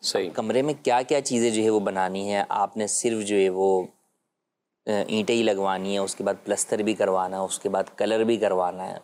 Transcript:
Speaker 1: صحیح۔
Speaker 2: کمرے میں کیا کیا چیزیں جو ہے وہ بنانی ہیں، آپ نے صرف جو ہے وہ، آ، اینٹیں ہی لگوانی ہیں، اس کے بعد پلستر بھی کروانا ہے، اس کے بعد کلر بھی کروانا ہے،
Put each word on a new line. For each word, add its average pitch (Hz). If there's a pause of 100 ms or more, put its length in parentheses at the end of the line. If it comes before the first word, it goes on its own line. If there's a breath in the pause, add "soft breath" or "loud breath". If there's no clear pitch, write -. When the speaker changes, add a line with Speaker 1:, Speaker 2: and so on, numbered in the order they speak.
Speaker 1:
صحیح۔ 95
Speaker 2:
کمرے 113
میں 147
کیا 127
کیا 139
چیزیں 120
جو 110
ہے 110
وہ 107
بنانی 98
ہیں، 101
آپ 101
نے 107
صرف 110
جو 101
ہے 95
وہ، 95 (1040)
آ، - (180)
اینٹیں 107
ہی 113
لگوانی 98
ہیں، 98
اس 95
کے 98
بعد 98 (100)
پلستر 104
بھی 107
کروانا 95
ہے، 95
اس 92
کے 101
بعد 95 (120)
کلر 110
بھی 117
کروانا 92
ہے، 95